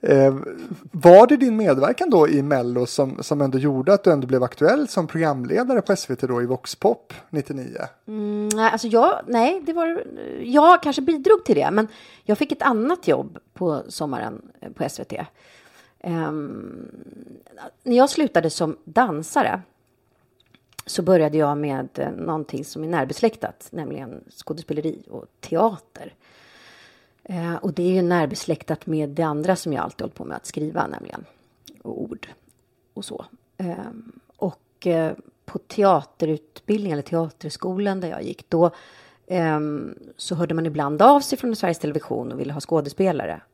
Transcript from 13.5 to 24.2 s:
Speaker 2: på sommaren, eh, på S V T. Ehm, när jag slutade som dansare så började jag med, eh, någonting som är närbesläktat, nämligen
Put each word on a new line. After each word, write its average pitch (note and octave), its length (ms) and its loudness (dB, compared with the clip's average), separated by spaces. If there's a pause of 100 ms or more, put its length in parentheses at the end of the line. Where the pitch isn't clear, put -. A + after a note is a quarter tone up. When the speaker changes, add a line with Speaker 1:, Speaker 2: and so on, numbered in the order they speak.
Speaker 2:
på E3 340 -2
sommaren, A#2+ 540 -8 (180)
eh, - 120 -16
på - 120 -6
S - 160 -8
V - 40 -10
T. - 220 -12 (760)
Ehm, D#3 880 -8 (920)
när B3 140 2
jag C4+ 140 6
slutade E3+ 400 0
som D#3+ 340 -4
dansare F#3 760 0 (1300)
så - 160 -6
började D#3 360 4
jag D3 200 0
med, C3+ 360 -6
eh, C#3 160 -6
någonting D3+ 540 -8
som D#3 200 -12
är D#3 40 -8
närbesläktat, - 840 -4
nämligen C#3 600 -12